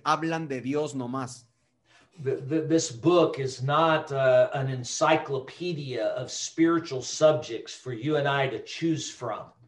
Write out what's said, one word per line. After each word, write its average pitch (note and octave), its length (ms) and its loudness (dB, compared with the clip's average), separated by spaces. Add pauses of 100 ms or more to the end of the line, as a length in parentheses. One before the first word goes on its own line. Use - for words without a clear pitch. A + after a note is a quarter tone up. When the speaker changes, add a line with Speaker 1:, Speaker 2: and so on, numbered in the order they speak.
Speaker 1:
hablan D#3+ 420 0
de C3+ 140 -6
Dios C#3 340 -4
nomás. B2+ 520 -8 (760)
Speaker 2:
The, C3 140 -2
the, C#3+ 240 -2
this D#3+ 320 0
book D#3+ 460 4
is C3 240 -6
not, D#3 500 2
uh, B2+ 420 6
an C3+ 140 -2
encyclopedia C#3 1400 -2 (100)
of - 140 -8
spiritual D#3+ 720 0
subjects - 720 2
for - 180 -12
you C#3+ 240 -2
and C#3 120 0
I C#3 200 0
to A2+ 120 -6
choose - 500 -4
from. G#2+ 360 -8 (220)